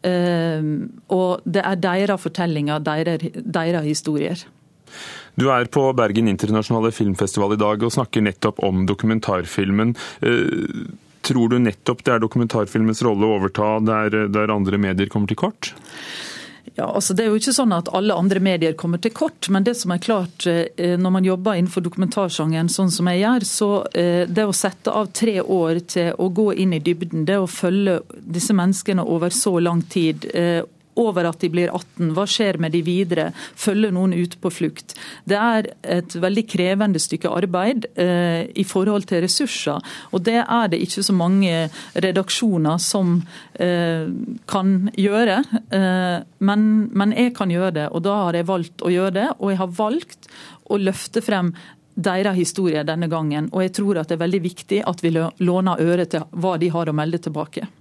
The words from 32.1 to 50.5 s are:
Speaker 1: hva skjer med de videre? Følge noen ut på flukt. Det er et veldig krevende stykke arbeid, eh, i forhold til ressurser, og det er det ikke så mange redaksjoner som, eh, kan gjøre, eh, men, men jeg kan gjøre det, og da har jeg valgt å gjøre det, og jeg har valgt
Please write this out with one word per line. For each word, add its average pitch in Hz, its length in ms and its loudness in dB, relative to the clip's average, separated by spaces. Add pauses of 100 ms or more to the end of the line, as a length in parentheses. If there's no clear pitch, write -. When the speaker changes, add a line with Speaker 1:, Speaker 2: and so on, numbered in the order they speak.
Speaker 1:
hva 190 160 0
skjer 196 320 0
med 160 140 -2
de 170 100 0
videre? 170 460 0 (260)
Følge 208 400 0
noen 185 160 2
ut 175 300 -2
på 185 100 -2
flukt. - 460 -6 (260)
Det 202 140 2
er 220 320 2 (120)
et 175 300 -2
veldig 190 380 0
krevende 190 500 2
stykke - 320 -4
arbeid, 190 540 0 (100)
eh, 175 560 0
i 190 160 0
forhold 202 400 0
til 175 160 0
ressurser, 175 560 -2 (320)
og 190 160 -2
det 233 140 2
er 233 260 0
det 170 160 0
ikke 196 240 -4
så 196 80 2
mange 170 540 2 (260)
redaksjoner 180 880 0
som, 175 400 2 (320)
eh, 170 560 0 (340)
kan 190 520 0
gjøre, 202 420 2 (320)
eh, 185 480 2 (200)
men, 214 520 4
men 202 240 2
jeg 247 180 2
kan 202 140 -2
gjøre 175 320 0
det, 147 140 -2
og 170 100 -2
da 202 220 0
har 170 80 0
jeg 170 180 0
valgt 175 320 -4
å 175 80 0
gjøre 180 220 0
det, 220 160 0 (100)
og 196 120 -2
jeg 190 60 0
har 185 100 -2 (120)
valgt 220 480 -4 (400)